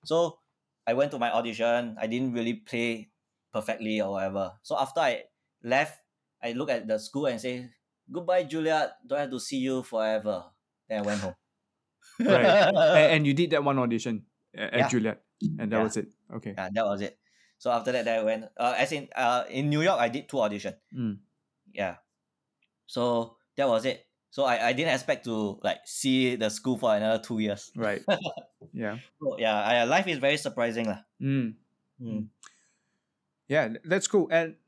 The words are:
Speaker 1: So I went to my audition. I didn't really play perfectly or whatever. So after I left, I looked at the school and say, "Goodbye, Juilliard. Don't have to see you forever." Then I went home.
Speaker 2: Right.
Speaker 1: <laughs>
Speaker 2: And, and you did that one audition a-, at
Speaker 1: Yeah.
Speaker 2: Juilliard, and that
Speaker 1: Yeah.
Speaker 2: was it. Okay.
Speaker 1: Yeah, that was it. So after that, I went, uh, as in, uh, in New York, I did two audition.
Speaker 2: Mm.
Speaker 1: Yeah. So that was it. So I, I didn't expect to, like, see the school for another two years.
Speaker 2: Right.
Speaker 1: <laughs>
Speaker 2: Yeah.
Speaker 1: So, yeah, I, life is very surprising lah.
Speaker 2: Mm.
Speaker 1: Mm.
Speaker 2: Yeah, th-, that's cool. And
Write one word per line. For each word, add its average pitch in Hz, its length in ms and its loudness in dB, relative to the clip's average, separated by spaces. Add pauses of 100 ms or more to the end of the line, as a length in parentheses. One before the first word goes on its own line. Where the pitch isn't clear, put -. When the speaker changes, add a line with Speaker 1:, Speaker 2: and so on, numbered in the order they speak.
Speaker 1:
So 160 400 -2 (400)
I 117 80 0
went 139 240 0
to 127 80 -8
my 117 80 0
audition. 117 640 0
I 110 160 -4
didn't 123 240 0
really 117 160 0 (160)
play 117 480 -4 (400)
perfectly 110 480 -2
or 98 160 -2
whatever. 95 400 -4
So - 160 -6
after 135 240 -2
I 127 320 -2 (320)
left, 135 320 0 (480)
I 120 80 -4
looked 131 240 -2
at 113 80 -4
the 110 160 -2
school 139 320 -4
and 113 80 -6
say, 123 320 -8 (400)
"Goodbye, 175 320 0
Juilliard. 156 480 0 (160)
Don't 143 160 -2
have 131 80 -6
to 127 80 -4
see 131 240 -4
you 131 240 -2
forever." 110 640 -2 (400)
Then 107 80 -2
I 104 80 -2
went 104 160 -2
home. 90 160 -8 (800)
Speaker 2:
Right. 202 260 6
Speaker 1:
<laughs> 190 280 8
Speaker 2:
And, 156 400 6
and 151 140 4
you 139 60 4
did 160 180 2
that 147 120 2
one 139 160 2
audition 117 460 -2 (300)
a-, - 180 -6
at 123 60 2
Speaker 1:
Yeah. 131 100 2
Speaker 2:
Juilliard, 110 280 0 (420)
and 107 120 -4
that 110 60 0
Speaker 1:
Yeah. 110 60 2
Speaker 2:
was 110 140 -2
it. 107 100 -6 (260)
Okay. 107 240 -10
Speaker 1:
Yeah, 95 160 -6
that 110 120 0
was 101 160 -2
it. - 160 -8 (400)
So 123 140 -4
after 117 200 -2
that, 120 160 -2
I 113 160 0
went, 110 220 -2 (120)
uh, - 200 0
as 135 140 0
in, 147 240 -6
uh, 123 340 2
in 143 200 -2
New 151 120 2
York, 170 180 4
I 120 100 4
did 127 200 -6
two 135 120 -2
audition. 101 340 -2 (180)
Speaker 2:
Mm. 110 240 -4 (560)
Speaker 1:
Yeah. 92 220 -4 (880)
So 120 520 -2 (200)
that 139 100 2
was 113 180 2
it. 127 200 -4 (240)
So 139 160 -2
I, 120 240 2
I 131 40 2
didn't 147 200 0
expect 135 320 -2
to, 107 380 -2
like, 92 220 -2
see 131 500 0
the 110 140 0
school 123 280 -2
for 113 180 2
another 110 280 2
two 113 160 -4
years. 104 360 -4
Speaker 2:
Right. 110 320 -2
Speaker 1:
<laughs> 202 40 2 (600)
Speaker 2:
Yeah. 113 240 -6 (240)
Speaker 1:
So, 139 180 -4
yeah, 110 240 2
I, 120 220 4
life 170 220 2
is 156 120 -2
very 139 180 2
surprising 117 480 -2
lah. 101 140 -2 (220)
Speaker 2:
Mm. 131 340 0 (460)
Speaker 1:
Mm. 107 260 -6 (1200)
Speaker 2:
Yeah, 139 220 2
th-, 113 160 -10
that's 185 220 0
cool. 185 240 2
And 165 240 2 (120)